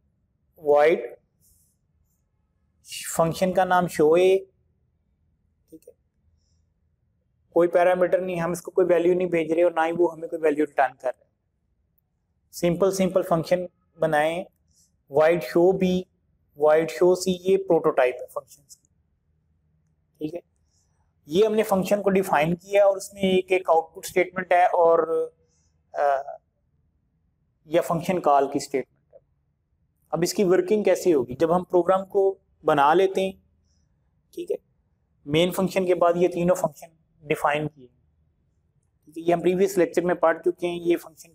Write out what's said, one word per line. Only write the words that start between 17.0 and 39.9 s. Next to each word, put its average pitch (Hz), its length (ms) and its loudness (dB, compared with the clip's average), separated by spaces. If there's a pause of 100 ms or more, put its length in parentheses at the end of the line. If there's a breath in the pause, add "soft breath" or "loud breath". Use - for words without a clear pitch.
सी, 185 160 -2
ये 180 260 0
prototype 151 640 0
है - 40 -14
functions - 500 -18
की, - 140 -20 (1300)
ठीक 156 140 -10
है। 175 80 -14 (840)
ये 180 180 2
हमने 214 180 0
function 196 380 -2
को 196 80 -2
define 175 460 0
किया 196 300 0
और 196 120 2
उसमें 196 240 -14
एक 185 300 0
एक 185 180 0
output 160 360 -2
statement 185 480 -2
है 180 140 4
और, 165 420 2 (840)
अ, 143 440 -2 (1300)
या 160 140 0
function 170 380 -4
call 139 280 2
की 208 120 -6
statement - 540 -10
है। - 60 -20 (960)
अब 160 100 -4
इसकी 185 200 -2
working 185 420 2
कैसे 185 260 2
होगी? 127 240 0
जब 160 160 0
हम 180 120 0
program 185 420 0
को 196 320 0 (280)
बना 151 280 4
लेते 190 280 0
हैं, 190 120 -4 (1000)
ठीक - 180 -10
है, - 60 -6 (680)
Main 160 260 0
function 185 340 -4
के 180 80 0
बाद 175 240 2
ये 175 100 2
तीनों 175 280 -2
function - 380 -8 (300)
define 151 440 -4
किए, 127 200 -20
ठीक - 1300 -20
है, 165 60 -10
ये 170 100 2
हम 170 80 0
previous 185 360 0
lecture 170 280 2